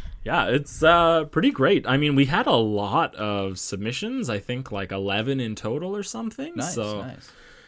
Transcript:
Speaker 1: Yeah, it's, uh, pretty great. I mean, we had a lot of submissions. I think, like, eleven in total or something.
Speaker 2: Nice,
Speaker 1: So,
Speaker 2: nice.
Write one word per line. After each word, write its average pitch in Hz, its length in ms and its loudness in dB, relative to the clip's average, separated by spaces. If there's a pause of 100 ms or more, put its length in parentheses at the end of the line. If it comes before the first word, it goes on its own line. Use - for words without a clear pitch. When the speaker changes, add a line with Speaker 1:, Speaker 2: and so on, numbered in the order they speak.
(240)
Speaker 1:
Yeah, 123 220 0
it's, 139 380 0
uh, 165 400 6
pretty 170 260 2
great. 165 360 2
I 127 100 4
mean, 147 180 2
we 139 120 8
had 175 200 0
a 233 80 4
lot 110 600 2
of 101 420 -4
submissions. 135 720 -6
I 104 80 -2
think, 123 320 -8
like, 98 220 -6
eleven 101 480 -2
in 110 160 -4
total 156 400 -4
or 202 80 -6
something. 226 500 -8
Speaker 2:
Nice, 175 200 -6
Speaker 1:
So, 107 280 -4
Speaker 2:
nice. - 260 -14 (400)